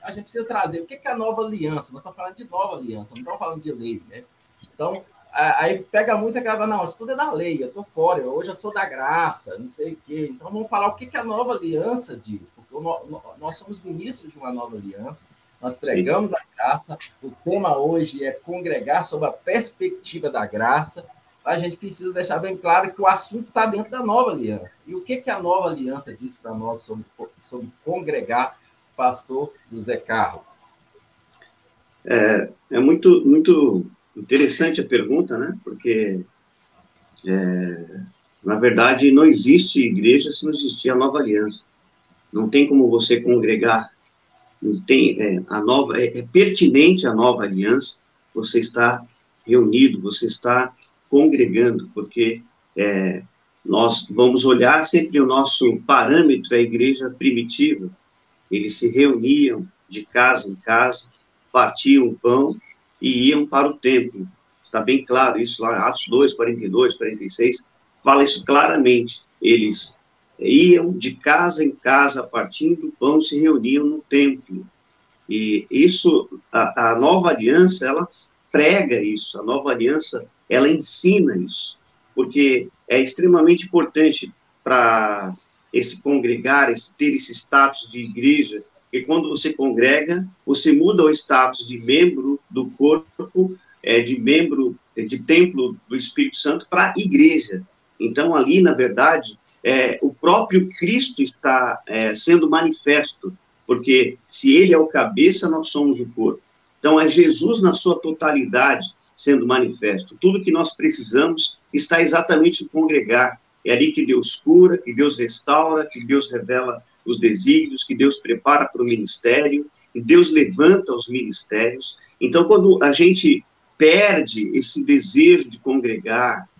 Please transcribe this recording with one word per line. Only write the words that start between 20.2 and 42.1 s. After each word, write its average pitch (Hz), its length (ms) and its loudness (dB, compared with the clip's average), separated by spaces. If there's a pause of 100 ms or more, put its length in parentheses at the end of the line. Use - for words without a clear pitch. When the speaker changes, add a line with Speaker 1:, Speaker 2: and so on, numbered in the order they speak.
Speaker 1:
da 117 160 -6
graça, 120 600 -4 (380)
a 165 140 -4
gente 170 200 -8
precisa 185 360 -12
deixar 170 260 -6
bem 185 160 -8
claro 185 380 -2
que 196 80 -10
o 190 60 2
assunto 202 440 -4
tá 220 140 0
dentro 208 260 -8
da 254 120 -10
nova 226 280 0
aliança. 107 540 -10
E 160 80 -18
o 185 80 -12
que 254 160 -8
que 254 120 -12
a 196 100 -8
nova 175 300 -2
aliança 135 440 -12
diz 123 240 -18
pra 113 160 -16
nós 113 280 -10
sobre, 110 220 -16 (360)
sobre 123 300 -18 (140)
congregar, 147 760 -6 (360)
pastor 131 560 -6 (200)
José 113 260 -8
Carlos? - 640 -8 (1400)
Speaker 2:
É, 107 440 0 (220)
é 117 80 -2
muito, 160 460 6
muito 143 600 4 (300)
interessante 147 640 0
a - 40 -6
pergunta, 127 520 -2
né? 160 260 -8
Porque, 107 560 -4 (1080)
é, 90 720 -6 (440)
na 107 160 -2
verdade, 123 520 4
não 147 120 8
existe 151 580 4
igreja 117 500 2
se - 140 -12
não 151 80 -4
existir 131 360 -6
a 127 60 -2
nova 135 240 -2
aliança. 107 440 -4 (680)